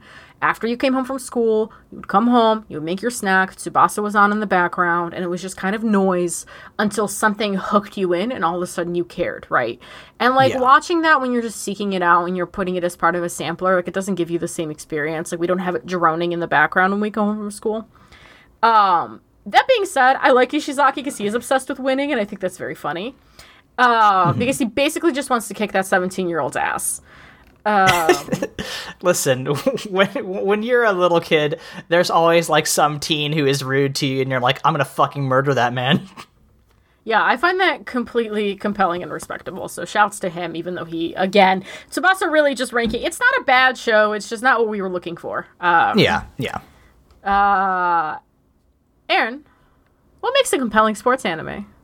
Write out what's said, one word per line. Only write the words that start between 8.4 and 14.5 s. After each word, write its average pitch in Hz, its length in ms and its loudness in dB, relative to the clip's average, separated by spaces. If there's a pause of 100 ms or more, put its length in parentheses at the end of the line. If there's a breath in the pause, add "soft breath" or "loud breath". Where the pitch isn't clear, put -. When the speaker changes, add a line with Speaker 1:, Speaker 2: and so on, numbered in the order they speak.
Speaker 1:
all 170 100 0
of 175 60 -4
a 180 60 -4
sudden 175 280 -6
you 175 80 -2
cared, - 460 -6
right? 123 320 -2 (360 loud breath)
And, 247 180 2
like, 269 180 4
Speaker 2:
Yeah. 254 80 0
Speaker 1:
watching 311 400 4
that 311 180 4
when 254 140 -2
you're 240 80 0
just 226 200 -8
seeking 202 300 -6
it 185 100 -2
out 175 220 4
and 180 140 -4
you're 175 80 -2
putting 185 320 -4
it 170 80 -2
as 175 100 -4
part 170 220 0
of 175 60 -4
a 180 40 -2
sampler, 170 480 -2
like, 180 140 -2
it 175 40 -8
doesn't 190 220 -4
give 170 160 -2
you 170 80 -2
the 165 80 -6
same 160 240 -6